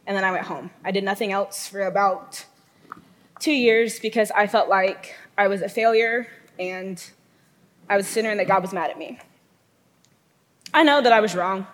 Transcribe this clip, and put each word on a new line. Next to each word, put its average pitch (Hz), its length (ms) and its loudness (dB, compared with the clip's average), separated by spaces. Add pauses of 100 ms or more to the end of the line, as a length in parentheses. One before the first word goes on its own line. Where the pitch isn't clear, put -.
and 202 100 -4
then 190 80 0
I 185 80 0
went 180 140 -4
home. 165 240 -10 (140)
I 190 80 -6
did 196 120 -2
nothing 202 280 -4
else 196 360 -6
for 196 140 -10
about 190 640 -2 (920)
two 311 140 -2
years 226 460 2
because 220 320 -2
I 208 160 2
felt 202 220 0
like 185 460 -2 (220)
I 202 100 2
was 196 140 -2
a 185 80 -4
failure 226 580 0 (320)
and 185 440 -10 (880)
I 202 80 2
was 196 80 0
a - 40 -10
sinner 220 200 -2
and 208 100 -2
that 185 80 0
God 190 140 4
was 185 120 -8
mad 165 180 -4
at - 60 -14
me. 160 200 -14 (1600)
I 311 100 10
know 285 180 6
that 240 100 4
I 226 80 8
was 202 160 0
wrong 190 380 -2